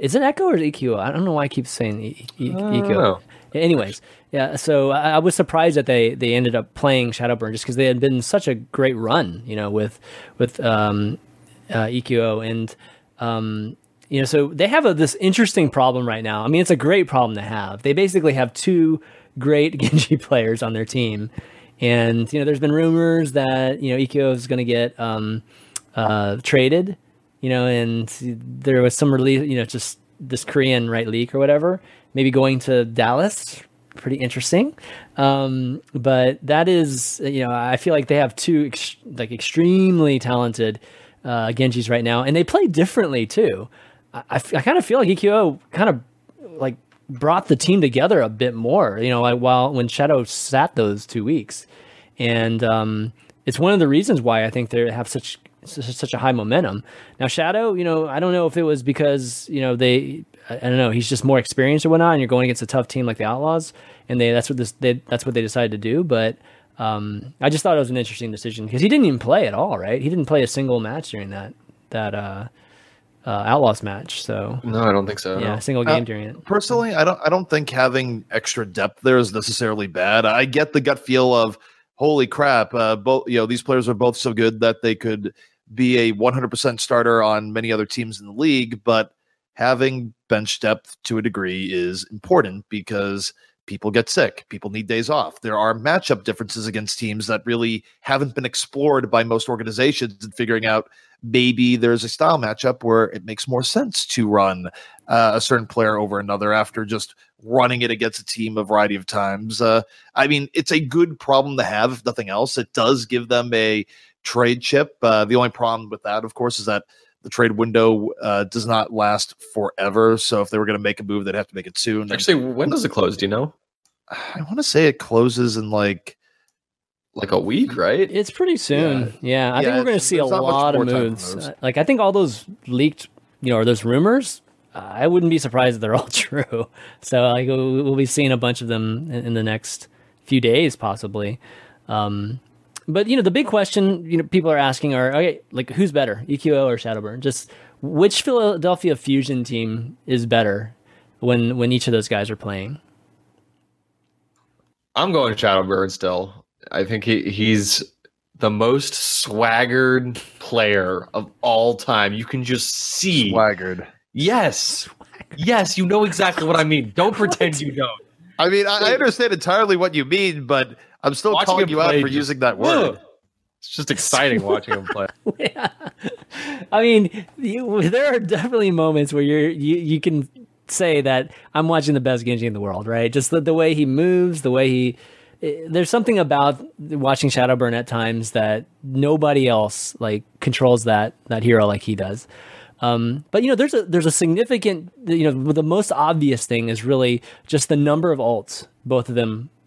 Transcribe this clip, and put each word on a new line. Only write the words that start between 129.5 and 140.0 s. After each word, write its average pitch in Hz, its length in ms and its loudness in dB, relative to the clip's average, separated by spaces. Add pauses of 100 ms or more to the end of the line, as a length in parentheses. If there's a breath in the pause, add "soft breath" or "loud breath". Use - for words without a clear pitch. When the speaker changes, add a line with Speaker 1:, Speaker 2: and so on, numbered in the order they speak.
Speaker 1:
Yeah, - 20 -4
I 127 80 0
Speaker 3:
Yeah, 139 40 2
Speaker 1:
think 123 140 2
we're 127 60 0
gonna 240 120 2
Speaker 3:
it's, 180 100 -2
Speaker 1:
see 175 120 0
a - 20 2
Speaker 3:
there's 135 100 2
not 131 120 0
much 135 100 0
Speaker 1:
lot 143 240 2
of - 20 2
Speaker 3:
more 120 60 2
time 123 100 0
for 120 160 0
Speaker 1:
moves. 95 240 -10
Speaker 3:
moves. 143 140 -10
Speaker 1:
Uh, 147 120 -14
like, 131 160 -2
I 147 60 2
think 254 180 2
all 196 120 2
those 165 320 0 (240)
leaked, 135 400 0 (340)
you 127 80 -2
know, 120 60 2
or 113 80 2
those 113 200 2
rumors, 185 580 0 (340)
uh, - 20 -14
I 104 300 -2
wouldn't 175 200 4
be 160 100 2
surprised 127 360 0
if 110 60 -8
they're 110 160 0
all 123 100 -2
<laughs> - 40 -18
true. - 580 -4 (340 loud breath)
So, 127 200 0 (100)
like, 127 160 -2
we'll, 131 340 0
we'll 135 140 0
be 135 100 2
seeing 139 240 2
a 127 60 2
bunch 123 260 -2
of 117 60 -8
them 113 420 -4
in, 123 160 -8
in 117 80 -2
the 113 80 -2
next - 460 -6 (360 soft breath)